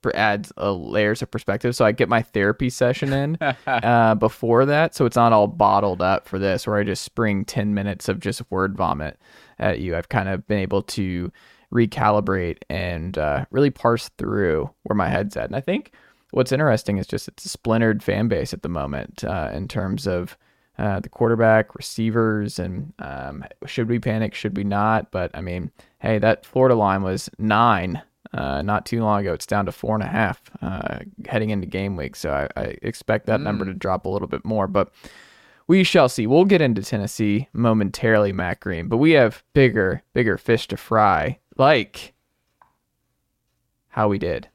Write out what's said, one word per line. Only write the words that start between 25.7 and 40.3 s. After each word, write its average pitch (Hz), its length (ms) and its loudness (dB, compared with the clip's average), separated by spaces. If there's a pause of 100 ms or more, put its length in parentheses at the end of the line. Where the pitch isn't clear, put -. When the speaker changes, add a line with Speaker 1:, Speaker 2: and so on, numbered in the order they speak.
Speaker 1:
hey, 110 200 0
that 107 260 2
Florida 131 300 4
line 98 260 2
was 92 360 -4
nine, 107 640 2 (300)
uh, 69 300 -4
not 101 240 -2
too 117 160 -2
long 107 180 2
ago. 98 140 -2
It's 78 120 -8
down 104 200 0
to 90 80 -6
four - 200 -4
and 107 100 -2
a - 40 -4
half, 127 320 -2 (220)
uh, - 380 -6 (280)
heading 107 220 -2
into 98 180 -4
game 95 300 -6
week. 69 180 -10
So - 160 -6
I, 69 300 -4
I - 200 -8
expect - 440 -4
that 110 160 0
number 101 240 -4
Speaker 2:
Mm. 95 40 -8
Speaker 1:
to 95 40 -8
drop 92 320 -4
a 95 40 -4
little 95 200 -4
bit - 160 -6
more, 104 220 -2
but 98 260 -2 (760)
we 185 160 6
shall 160 240 6
see. 117 200 0
We'll 151 180 6
get 196 160 4
into 117 200 2
Tennessee 104 680 -2
momentarily, 110 800 2
Matt 90 300 -4
Green, 87 260 -6
but 117 100 0
we 151 140 6
have 131 320 4 (100)
bigger, 107 500 4 (100)
bigger 110 240 2